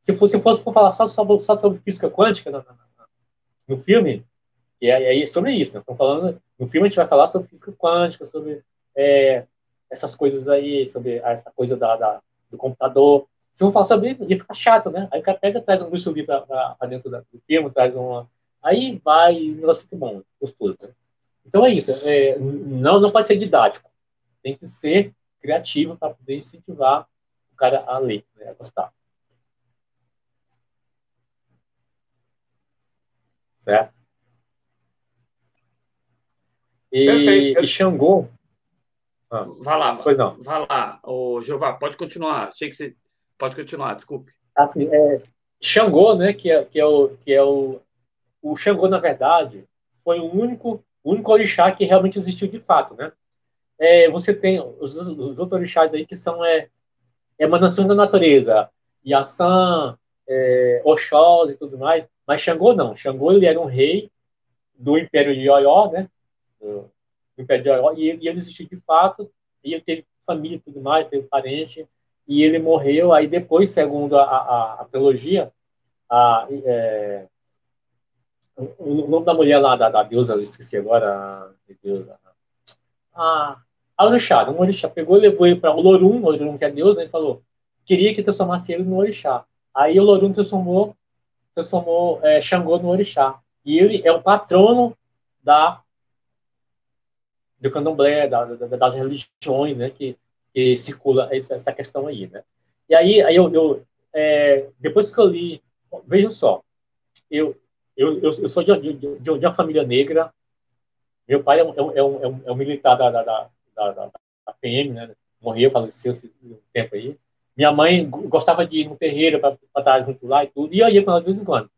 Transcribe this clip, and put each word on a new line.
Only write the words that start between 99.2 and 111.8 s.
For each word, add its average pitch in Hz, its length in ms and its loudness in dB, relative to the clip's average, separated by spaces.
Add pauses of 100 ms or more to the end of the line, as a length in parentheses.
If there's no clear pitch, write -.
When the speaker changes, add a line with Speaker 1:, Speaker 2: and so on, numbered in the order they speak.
Speaker 1:
né? 123 140 -8
Que, 131 260 -12 (360)
que 127 240 2
circula 131 560 -2
essa, 131 220 -8
essa 123 180 -8
questão 139 340 -12
aí, 151 200 -12
né? 101 160 -20 (460)
E 160 60 4
aí, 190 280 6
aí 165 140 4
eu, 180 160 4
eu, 156 300 0 (300)
é, 147 560 2 (100)
depois 202 340 -2
que - 60 -4
eu 214 80 6
li, 170 360 -4 (440)
veja 202 240 2
só, 113 320 -2 (680)
eu, 151 260 -4 (400)
eu, 151 220 0
eu, - 60 -6
eu 151 240 -2
sou 170 140 -2
de, 190 180 4
de, 147 140 -8
de, 139 240 -12
de 143 280 -4
uma 170 80 0
família 156 300 -2
negra, 139 480 -2 (920)
meu 135 160 0
pai 151 180 4
é 165 40 4
um, - 100 -6
é 139 80 -4